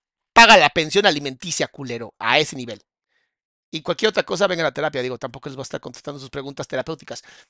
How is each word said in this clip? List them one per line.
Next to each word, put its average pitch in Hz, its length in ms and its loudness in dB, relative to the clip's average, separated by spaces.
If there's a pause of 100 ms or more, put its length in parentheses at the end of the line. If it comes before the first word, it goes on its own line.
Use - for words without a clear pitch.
(340)
paga 226 240 10
la 147 140 6
pensión 165 340 0
alimenticia, 147 640 -2
culero'", 117 500 -12
a 120 220 2
ese 151 160 -2
nivel. 117 280 -12 (880)
Y 160 100 -8
cualquier 180 280 0
otra 202 140 0
cosa, 190 240 0
vengan 165 180 -2
a 139 80 -2
terapia. 147 280 -4
Digo, 127 160 -6
tampoco 135 320 -12
les 135 60 -12
voy 135 60 -12
a - 20 -10
estar - 180 -10
contestando 139 380 -12
sus 135 100 -16
preguntas 139 380 -10
terapéuticas. - 560 -8 (260)